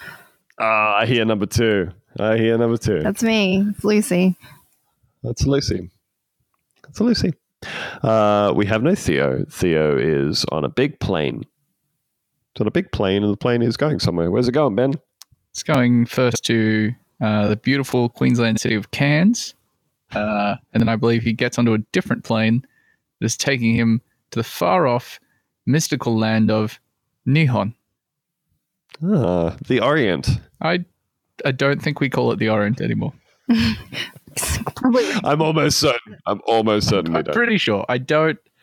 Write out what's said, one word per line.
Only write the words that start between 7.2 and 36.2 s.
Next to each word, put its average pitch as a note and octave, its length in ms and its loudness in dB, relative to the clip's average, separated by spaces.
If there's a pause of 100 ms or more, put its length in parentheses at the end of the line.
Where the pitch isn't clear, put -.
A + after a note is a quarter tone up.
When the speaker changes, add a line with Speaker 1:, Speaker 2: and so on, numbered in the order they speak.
Speaker 1:
Uh, G#2 520 4
we G2+ 120 0
have F#2+ 160 0
no E3 120 2
Theo. C2+ 540 0
Theo D#2 480 0
is C#2+ 560 0
on D2+ 120 -2
a C2+ 40 -2
big C#3+ 320 -2
plane. C#2+ 440 -2 (1080)
It's - 80 -8
on G#2 60 0
a G#2 40 -2
big - 220 -4
plane, G2+ 320 0
and G#2 80 2
the G2+ 60 -4
plane A#2+ 240 0
is A#2 160 -2
going C#3+ 220 0
somewhere. E2+ 300 0
Where's A#2+ 180 0
it B2 40 -2
going, C#3 240 0
Ben? C3 160 2 (580)
Speaker 3:
It's - 120 -14
going B2 420 2
first B2 400 0
to, A2 480 2 (300)
uh, G#2+ 260 0
the G#2 80 0
beautiful B2+ 540 -2
Queensland A#2 500 0
city A#2+ 140 -2
of G2+ 160 -6
Cairns. D#3 640 0 (580)
Uh, G#2 440 -2 (180)
and A2+ 80 4
then A2+ 80 2
I A2+ 60 0
believe A#2 260 2
he A#2 100 0
gets B2 260 -2
onto A#2+ 140 4
a A2 60 2
different - 440 -4
plane A2+ 400 0 (580)
that - 40 -6
is A2+ 140 -4
taking A#2+ 360 0
him A#2 280 2 (300)
to A#2 80 -4
the A2+ 40 -2
far-off, E3+ 760 0 (460)
mystical A#2+ 540 0
land A2 320 2
of G#2+ 280 -2 (480)
Nihon. B2 460 0 (1300)
Speaker 1:
Ah, F2+ 540 0 (120)
the B2 120 2
Orient. A2+ 480 0 (320)
Speaker 3:
I, F3 240 -2 (600)
I C#3 60 0
don't C#3 280 0
think D3 200 -4
we C#3 100 0
call B2 200 0
it A2+ 80 -2
the A2 120 0
Orient G#2 320 0
anymore. A2+ 320 -4 (340)
Speaker 2:
<laughs> A#3+ 60 4 (1200)
Probably. B3+ 320 0 (140)
Speaker 1:
I'm D3 180 0
almost D#3 380 2
certain. A#2+ 480 -2